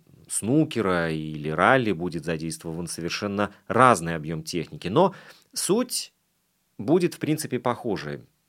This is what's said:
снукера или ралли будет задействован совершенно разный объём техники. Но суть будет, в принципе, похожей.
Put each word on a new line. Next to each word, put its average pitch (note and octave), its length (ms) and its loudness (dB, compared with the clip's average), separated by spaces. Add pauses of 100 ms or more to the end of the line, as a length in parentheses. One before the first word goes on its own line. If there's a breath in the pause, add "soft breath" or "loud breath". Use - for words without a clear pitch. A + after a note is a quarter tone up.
(280)
снукера G2+ 840 0
или D#2 380 -6
ралли G#2+ 420 4
будет E2 340 -4
задействован E2 640 -6
совершенно G2+ 680 -4 (140)
разный G#2+ 480 6
объём D#2+ 260 -6
техники. D#2 460 -6
Но E3+ 260 4 (400 loud breath)
суть - 600 -2 (680)
будет, D#3+ 340 2
в - 60 -18
принципе, D3 400 -4
похожей. D#2 640 -4 (280)